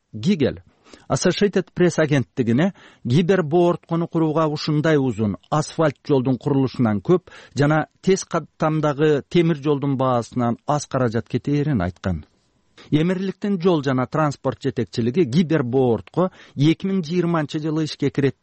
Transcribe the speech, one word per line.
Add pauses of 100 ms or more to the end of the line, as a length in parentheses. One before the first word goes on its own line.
(120)
Гигел (480)
Associated
Press
агенттигине (320)
гибербоорткону
курууга
ушундай
узун (140)
асфальт (100)
жолдун
курулушунан
көп (260)
жана (120)
тез
каттамдагы
темир
жолдун
баасынан (100)
аз
каражат
кетээрин
айткан. (680)
Эмирликтин
жол
жана
транспорт
жетекчилиги
гибербоортко (240)
эки
миң
жыйырманчы
жылы
ишке
кирет